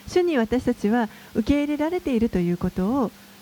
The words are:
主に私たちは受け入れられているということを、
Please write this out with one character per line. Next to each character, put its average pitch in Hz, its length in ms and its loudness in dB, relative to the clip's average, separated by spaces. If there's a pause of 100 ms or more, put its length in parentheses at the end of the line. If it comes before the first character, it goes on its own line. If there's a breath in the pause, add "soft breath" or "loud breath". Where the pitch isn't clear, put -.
主 359 140 2
に 330 160 2
私 233 260 0
た 247 100 2
ち - 140 -2
は 226 200 2 (260 loud breath)
受 214 120 0
け 285 180 2
入 - 40 -4
れ 294 80 -2
ら 302 140 0
れ 359 100 -2
て 269 160 -2
い 220 40 2
る 233 100 0
と - 80 -2
い 175 120 0
う 175 60 0
こ 180 140 -4
と 190 160 -2
を、 240 240 0 (320 loud breath)